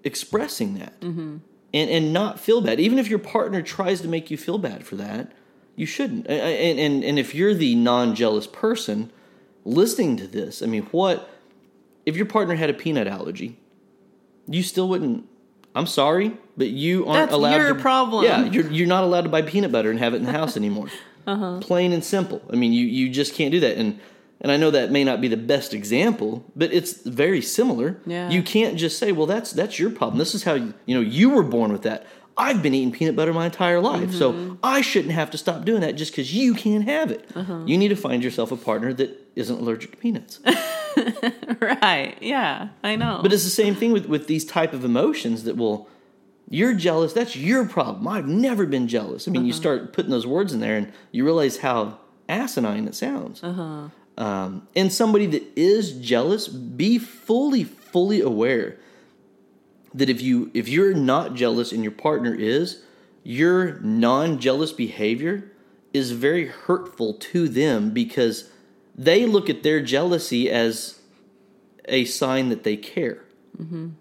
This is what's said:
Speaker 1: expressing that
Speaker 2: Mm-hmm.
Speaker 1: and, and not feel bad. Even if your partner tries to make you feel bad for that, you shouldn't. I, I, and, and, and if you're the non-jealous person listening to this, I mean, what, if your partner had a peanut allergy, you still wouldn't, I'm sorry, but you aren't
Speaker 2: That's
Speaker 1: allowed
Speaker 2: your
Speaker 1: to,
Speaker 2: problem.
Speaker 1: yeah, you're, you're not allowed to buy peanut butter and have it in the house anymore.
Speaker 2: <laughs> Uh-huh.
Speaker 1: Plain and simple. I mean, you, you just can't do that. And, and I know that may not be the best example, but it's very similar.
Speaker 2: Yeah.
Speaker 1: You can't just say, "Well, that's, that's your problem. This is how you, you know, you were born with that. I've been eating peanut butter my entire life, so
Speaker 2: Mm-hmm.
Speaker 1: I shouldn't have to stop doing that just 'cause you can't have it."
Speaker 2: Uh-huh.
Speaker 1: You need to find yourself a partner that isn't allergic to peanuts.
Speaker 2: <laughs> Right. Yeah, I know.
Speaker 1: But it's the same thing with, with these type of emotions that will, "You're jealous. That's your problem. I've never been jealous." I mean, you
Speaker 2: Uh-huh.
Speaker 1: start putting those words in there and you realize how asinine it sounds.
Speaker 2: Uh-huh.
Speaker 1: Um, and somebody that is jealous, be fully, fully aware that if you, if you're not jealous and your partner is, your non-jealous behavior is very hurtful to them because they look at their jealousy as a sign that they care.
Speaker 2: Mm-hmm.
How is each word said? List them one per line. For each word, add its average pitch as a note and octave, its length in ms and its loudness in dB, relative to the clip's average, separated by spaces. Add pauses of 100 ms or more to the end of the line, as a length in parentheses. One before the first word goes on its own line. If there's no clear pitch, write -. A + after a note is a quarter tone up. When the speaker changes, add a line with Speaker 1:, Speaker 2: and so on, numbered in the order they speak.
Speaker 1:
expressing G3 720 -4
that - 260 -14
Speaker 2:
Mm-hmm. D#3+ 360 -8 (360)
Speaker 1:
and, D3 160 0
and D#3 240 2
not G#3 260 0
feel A3+ 220 4
bad. A#2 180 0
Even A3+ 200 4
if G#3+ 100 -2
your G#3 100 0
partner G3 420 -2
tries F#3 400 -2
to E3 60 -8
make E3 240 -4
you D3+ 60 -6
feel E3+ 200 -4
bad C3 280 -6
for G2 100 -12
that, G#2 360 -8 (440)
you - 100 -6
shouldn't. G3 440 -6
I, C#3+ 40 0
I, D3 40 0
and, D3 420 0
and, C#3+ 240 2
and C#3+ 160 0
if C3+ 160 -4
you're G3+ 180 4
the C#3+ 220 4
non-jealous A#2 720 2
person A2+ 640 -4 (540)
listening D3+ 520 2
to F#2+ 100 -10
this, G2 340 -8
I A#2 60 -2
mean, A2 240 -2
what, F3+ 380 0 (760)
if D#3+ 100 -2
your G#3 120 0
partner F#3+ 280 0
had D#3+ 140 0
a C#3+ 40 0
peanut C#3+ 340 -2
allergy, G2 520 -10 (880)
you E3+ 160 -2
still F#3 240 0
wouldn't, D3+ 400 -2 (460)
I'm D#3+ 140 -2
sorry, F3+ 500 2 (180)
but C3 140 0
you D#3+ 380 0
aren't D#3 240 4
Speaker 2:
That's - 20 2
Speaker 1:
allowed D3 240 4
Speaker 2:
your C#4+ 160 4
Speaker 1:
to, - 80 -4
Speaker 2:
problem. B3+ 420 2
Speaker 1:
yeah, A3 220 4
you're, E3 260 0
you're E3+ 160 0
not F#3 160 4
allowed F3 200 2
to E3 60 -4
buy D#3+ 120 2
peanut D#3+ 300 0
butter A2 180 2
and A2+ 100 0
have A#2 140 2
it A#2+ 40 -2
in A#2 80 -2
the B2 60 -2
house D3+ 260 -2
anymore. G#2 360 -2
Speaker 2:
<laughs> - 60 -16 (280)
Uh-huh. G3 320 -4
Speaker 1:
Plain F3+ 320 2
and D#3+ 120 0
simple. F#3 360 -2 (140)
I - 20 -2
mean, A#2+ 160 4
you, A#2+ 140 4
you B2+ 240 0
just C#3 240 -2
can't D3 180 0
do F3 100 4
that. A#2+ 180 2
And, G#2+ 200 -2 (420)
and C#3 100 0
I C#3+ 60 4
know D#3 120 6
that B2 220 2
may C#3+ 120 4
not B2+ 180 2
be B2 60 0
the A2+ 80 2
best A#2 380 -2
example, A#2 720 0 (100)
but D#3+ 160 0
it's - 300 -2
very C#3 400 0
similar. C3+ 640 0
Speaker 2:
Yeah. F3 240 -6
Speaker 1:
You F3 140 2
can't G#3+ 340 0
just D#3+ 220 -2
say, G#3 120 0
"Well, D#3 140 2
that's, G#3+ 240 -2
that's - 300 -2
your F#3 100 0
problem. A#2 300 -2
This F3 160 -2
is F#3 80 -4
how E3 100 0
you, A#2 220 -4 (100)
you B2 80 -2
know, B2 80 2
you C#3+ 300 4
were B3+ 100 6
born A#2 300 0
with G2+ 100 -4
that. - 240 -4 (320)
I've C4 240 2
been C#3 140 2
eating B2+ 160 2
peanut D#3+ 240 0
butter D#3+ 180 2
my E3 140 0
entire F3 320 2
life, F#3 340 0
so F3 200 2
Speaker 2:
Mm-hmm. F3+ 280 -8
Speaker 1:
I C4 200 2
shouldn't D#3+ 340 0
have D#3 160 -2
to D#3 80 -10
stop E3 260 -4
doing G#3+ 160 2
that D#3 140 -2
just D3+ 200 -8
'cause C3+ 160 -6
you A#3+ 220 2
can't G#3 300 0
have D4 260 -2
it." - 240 -8
Speaker 2:
Uh-huh. F3 320 -8
Speaker 1:
You F3 140 2
need G3+ 80 4
to G3+ 80 2
find B2 280 -2
yourself A#2 280 -2
a C3 60 -4
partner A#2 360 -2
that B2 260 -2 (160)
isn't A#2 240 -4
allergic A2+ 340 -4
to - 40 -20
peanuts. - 480 -4
Speaker 2:
<laughs> B3 40 4 (1120)
Right. G3+ 640 0
Yeah, G#3+ 480 -4 (140)
I G#3 120 -2
know. A3+ 260 -2
Speaker 1:
But G3 120 6
it's E3+ 100 2
the F3+ 60 -2
same G3+ 260 2
thing A3+ 160 2
with, G#3 140 2
with D3+ 220 -2
these D#3 180 -2
type D#3+ 280 0
of B2+ 120 -6
emotions A#2 580 0
that A2+ 140 -4
will, G#2+ 300 -2 (600)
"You're A3+ 240 2
jealous. E3 400 2
That's A#3 220 -2
your G#3 320 2
problem. G#2+ 400 -4
I've F#3 200 -4
never G#3 380 2
been C3 220 -2
jealous." G#2+ 400 -4
I - 40 -4
mean, B2+ 140 0
you A#2+ 60 0
Speaker 2:
Uh-huh. D#2+ 80 -4
Speaker 1:
start - 340 -2
putting C3+ 180 -2
those A#2+ 160 0
words E3+ 260 -2
in A2 60 -2
there A2 180 0
and G#2 140 -4 (200)
you A#2+ 140 -2
realize D#3+ 320 2
how A2+ 420 -2 (300)
asinine A#2+ 580 -2
it - 80 -10
sounds. - 480 -8
Speaker 2:
Uh-huh. D#3+ 460 -8 (280)
Speaker 1:
Um, F#2+ 580 -6
and F#3+ 180 4
somebody G#3 340 4
that D3 160 -2 (120)
is F#3 380 4
jealous, B2 540 0
be B2+ 500 0
fully, A#3+ 640 0
fully - 580 0
aware A#2 560 0 (1160)
that C3 160 2
if B2 120 0
you, B2 320 0
if A2 160 -2
you're F#3+ 240 4
not C#3 420 2
jealous A#2+ 360 0
and A2 120 -4
your G#2+ 80 -2
partner A#2+ 420 -2
is, C3 500 -2 (400)
your E3 560 2
non-jealous C3 920 2
behavior B2+ 800 -4 (420)
is B2+ 180 -2
very C#3+ 360 0
hurtful - 680 -4
to E3+ 360 -2
them A#2 420 2
because A#2 580 -2 (480)
they E3+ 280 4
look G3+ 240 4
at - 140 -2
their D3+ 180 4
jealousy C3+ 680 0
as A2+ 500 0 (880)
a B2+ 180 2
sign C3 440 0
that A2 140 -2
they G#2+ 140 0
care. A#2+ 460 -6 (340)
Speaker 2:
Mm-hmm. E3 320 -10 (120)